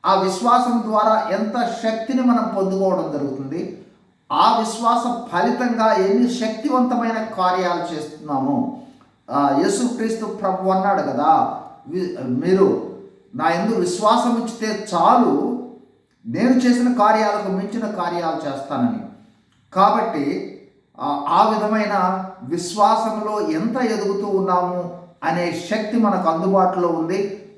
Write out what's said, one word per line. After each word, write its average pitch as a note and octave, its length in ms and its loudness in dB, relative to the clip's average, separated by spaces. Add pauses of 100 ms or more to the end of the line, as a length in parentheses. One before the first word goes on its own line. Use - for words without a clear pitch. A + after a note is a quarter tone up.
ఆ F#3+ 80 6
విశ్వాసం A#3 720 2
ద్వారా G#3+ 440 2
ఎంత A3 400 -2 (120)
శక్తిని A3+ 400 -2
మనం A3+ 340 2
పొందుకోవడం F#3+ 560 0
జరుగుతుంది, C#3 720 -8 (460)
ఆ A#3 260 6
విశ్వాస A#3 760 -2
ఫలితంగా A3+ 600 2
ఎన్ని G#3 420 2
శక్తివంతమైన A3 920 0 (100)
కార్యాలు F3+ 580 -2
చేస్తున్నామో. C#3+ 840 -4 (520)
ఆ, C#3 320 2
యేసుక్రీస్తు A3+ 640 0
ప్రభు F#3+ 420 -2
అన్నాడు F#3+ 340 2
కదా, D3+ 580 0 (280)
వి-, E3+ 360 -6
మీరు E3+ 640 2 (440)
"నా D#3 140 0
యందు F#3+ 260 0
విశ్వాసం A3 600 2
ఉంచితే - 600 -4
చాలు, - 680 2 (640)
నేను G#3 280 2
చేసిన B3 380 4
కార్యాలకు G#3 560 2
మించిన G3+ 380 -4
కార్యాలు E3 640 -4
చేస్తానని." C3 520 -2 (720)
కాబట్టి, F#3+ 840 0 (440)
ఆ, C#3+ 280 -4
ఆ G3+ 200 4
విధమైన G3+ 760 0 (180)
విశ్వాసంలో G#3 1080 0
ఎంత G#3 260 -2
ఎదుగుతూ G3+ 500 0 (120)
ఉన్నాము F3+ 640 0 (240)
అనే E3+ 460 -2
శక్తి A3 280 -2
మనకు F#3+ 300 2
అందుబాటులో F#3 600 2
ఉంది. E3 580 -4 (120)